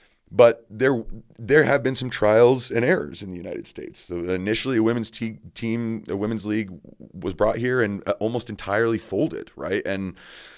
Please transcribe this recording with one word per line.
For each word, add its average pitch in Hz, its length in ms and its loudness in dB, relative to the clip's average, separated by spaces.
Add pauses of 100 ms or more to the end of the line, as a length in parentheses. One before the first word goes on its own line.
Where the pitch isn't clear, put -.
(300)
but 117 380 6
there, 120 360 0 (340)
there 131 240 4
have 135 220 2
been 131 100 0
some 127 160 -4
trials 120 640 4
and 113 120 0
errors 143 380 0
in 95 80 -10
the 90 60 -8
United - 320 -10
States. - 320 -12
So 87 240 -8
initially, 98 520 -2
a 110 60 4
women's 117 280 0
te-, 113 280 -8 (160)
team, 113 540 -4
a 95 80 -4
women's 104 280 -4
league 107 260 -2 (280)
was - 340 -8
brought 104 240 2
here 127 240 0
and, 101 280 -2
uh, 90 100 2
almost 113 320 -4
entirely 110 480 0
folded, 101 560 -4
right? 95 320 -4
And 95 300 -4 (420)